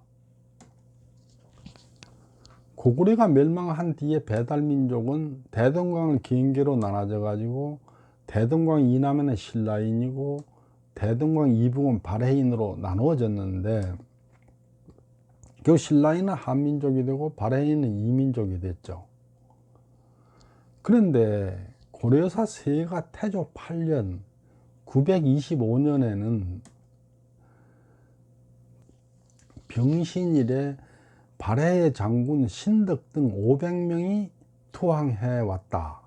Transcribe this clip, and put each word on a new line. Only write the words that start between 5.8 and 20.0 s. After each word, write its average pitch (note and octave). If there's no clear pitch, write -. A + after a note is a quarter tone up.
긴 C3
개로 C#3
나눠져 G2+
가지고 A#2
대동강 D3+
이남에는 C#3
신라인이고 A2+
대동강 C#3
이북은 B2
발해인으로 A#2
나누어졌는데, G2+
결국 E3
신라인은 D#3
한민족이 C#3
되고 C#3
발해인은 C3
이민족이 A#2
됐죠. F2+